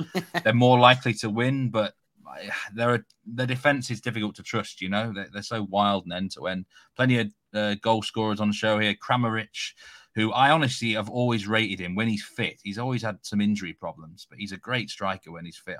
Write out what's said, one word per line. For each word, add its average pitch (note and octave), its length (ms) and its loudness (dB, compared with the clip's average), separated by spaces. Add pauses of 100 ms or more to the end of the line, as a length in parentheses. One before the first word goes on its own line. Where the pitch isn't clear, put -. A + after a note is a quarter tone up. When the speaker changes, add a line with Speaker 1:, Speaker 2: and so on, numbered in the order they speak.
(160)
Speaker 1:
<laughs> - 280 -4
Speaker 2:
They're C3 100 4
more B2 240 8
likely B2 380 6
to A2 160 -4
win, B2 380 0
but, G#2 260 -2 (340)
uh, E2 220 -14 (240)
they're A#2 200 2
a, A2 80 -2 (220)
their A#2+ 220 -4
defence C3 420 0
is G#2+ 120 -6
difficult G#2+ 340 -4
to - 80 -20
trust, - 380 -6
you F#2 80 -4
know? G#2+ 220 -2
They're, F#2+ 220 -10
they're G2+ 80 -10
so A2 220 -6
wild G2 400 2
and F2 100 -10
end-to-end. F#2 540 -6 (280)
Plenty B2+ 220 2
of, G#2+ 140 -2 (240)
uh, G#2 260 0
goal A2+ 220 2
scorers G#2+ 360 -2
on G#2 100 2
the G#2 40 0
show G#2+ 240 2
here. G#2 160 2
Kramaric, A2+ 800 -2 (420)
who A2 160 2
I C3 200 4
honestly B2+ 420 2
have G#2+ 160 -4
always A#2 380 0
rated G#2+ 320 0
him F2+ 160 -6
when A2 120 0
he's G#2+ 160 -2
fit. - 400 -8
He's G2+ 140 -10
always B2 240 -4
had G#2+ 220 -6
some G#2 180 -2
injury G2+ 320 0
problems, D#2+ 560 -14
but - 80 -20
he's G2+ 140 -12
a G2 60 -10
great A#2 340 -6
striker F#2+ 400 -8
when E2+ 120 -14
he's E2+ 140 -16
fit, F2 220 -12